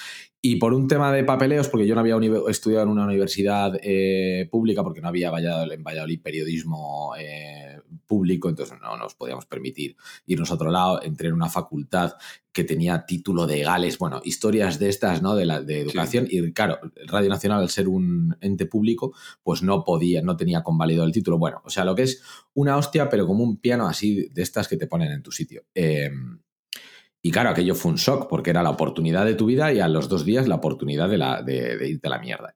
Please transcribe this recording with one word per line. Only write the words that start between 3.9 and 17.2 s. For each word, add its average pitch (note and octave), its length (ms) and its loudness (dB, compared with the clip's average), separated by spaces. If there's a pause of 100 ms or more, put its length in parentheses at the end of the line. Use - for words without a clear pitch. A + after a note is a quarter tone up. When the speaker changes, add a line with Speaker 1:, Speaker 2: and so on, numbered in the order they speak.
Speaker 1:
pública, A2 320 2
porque D#2+ 200 -6
no E2+ 60 -6
había F2 220 -2
Valladolid, E2 420 -2
en D#2 120 -12
Valladolid D#2+ 380 -8
periodismo, D#2 960 -6
eh, D2 600 -16 (280)
público, F#2 420 0
entonces D2 320 -6
no A1+ 160 -10
nos A1+ 180 -12
podíamos B1 300 -10
permitir C2 520 -10 (300)
irnos E2 240 -2
a F2 40 -2
otro D#2+ 160 -2
lado. F2+ 320 2
Entré E2 260 -6
en E2 60 0
una E2 160 0
facultad F2 640 -4 (380)
que F2 120 0
tenía E2 400 0
título F2 420 -2
de D2 140 0
egales, E2+ 380 0
bueno, C2+ 260 -4
historias G2 540 0
de G2 100 2
estas, G2 320 0
¿no? G2 160 2
De F#2+ 80 4
la, D#2 160 0
de D2+ 140 -6
Speaker 2:
Sí. D2 80 -2
Speaker 1:
educación, F2+ 480 0
y E2+ 220 0
claro, - 260 0 (280)
Radio G2+ 220 2